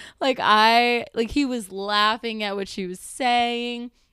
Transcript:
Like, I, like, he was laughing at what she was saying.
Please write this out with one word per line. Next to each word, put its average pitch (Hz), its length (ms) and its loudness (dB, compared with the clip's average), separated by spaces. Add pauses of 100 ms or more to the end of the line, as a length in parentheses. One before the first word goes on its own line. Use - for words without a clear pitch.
(200)
Like, 269 220 0
I, 233 720 4
like, 226 180 -2
he 285 140 0
was 233 260 -6
laughing 214 720 0
at 202 140 -4
what 196 100 -6
she 190 200 -8
was 185 120 -10
saying. 240 920 -2 (220)